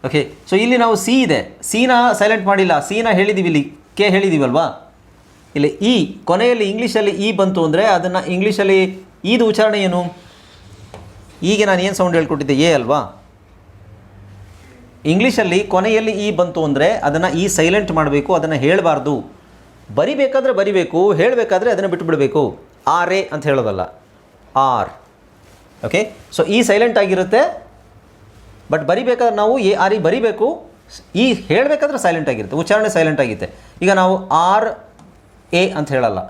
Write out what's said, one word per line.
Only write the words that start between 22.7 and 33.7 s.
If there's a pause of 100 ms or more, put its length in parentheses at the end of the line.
ಆರ್
ಎ (120)
ಅಂತ
ಹೇಳೋದಲ್ಲ, (840)
ಆರ್. (960)
ಓಕೆ, (340)
so (140)
ಈ (100)
ಸೈಲೆಂಟ್
ಆಗಿರುತ್ತೆ, (1300)
but
ಬರಿಬೇಕಾದ್ರೆ
ನಾವು (160)
ಎ (120)
ಆರ್
ಇ
ಬರಿಬೇಕು, (760)
ಈ (240)
ಹೇಳಬೇಕಾದ್ರೆ
ಸೈಲೆಂಟ್
ಆಗಿರುತ್ತೆ,
ಉಚ್ಚಾರಣೆ
ಸೈಲೆಂಟ್
ಆಗಿರುತ್ತೆ. (340)